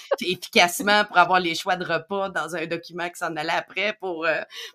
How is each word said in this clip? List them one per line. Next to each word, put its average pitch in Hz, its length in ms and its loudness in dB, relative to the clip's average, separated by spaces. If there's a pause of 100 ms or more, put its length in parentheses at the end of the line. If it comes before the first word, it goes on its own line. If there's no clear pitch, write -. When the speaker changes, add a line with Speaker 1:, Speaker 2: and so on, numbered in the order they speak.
Speaker 1:
<laughs> - 180 -2
Speaker 2:
efficacement 185 800 2
pour 185 140 2
avoir 180 220 6
les 165 140 -2
choix 185 220 -2
de 175 80 -6
repas 190 460 -2
dans 165 260 -6
un 165 100 -4
document 170 420 -6
qui 175 100 -12
s'en 165 180 -4
allait 160 160 -2
après 185 480 -2
pour, 165 260 -4
euh, 151 140 0 (340)